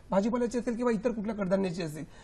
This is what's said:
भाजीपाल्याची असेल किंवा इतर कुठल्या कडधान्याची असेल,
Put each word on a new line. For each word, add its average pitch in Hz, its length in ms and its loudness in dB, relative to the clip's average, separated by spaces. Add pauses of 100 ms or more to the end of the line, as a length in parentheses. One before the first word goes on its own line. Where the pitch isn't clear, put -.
(100)
भाजीपाल्याची 233 480 2
असेल 233 180 -2
किंवा 240 160 2
इतर 226 180 2
कुठल्या 220 240 -4
कडधान्याची 190 480 2
असेल, 156 220 -6 (200)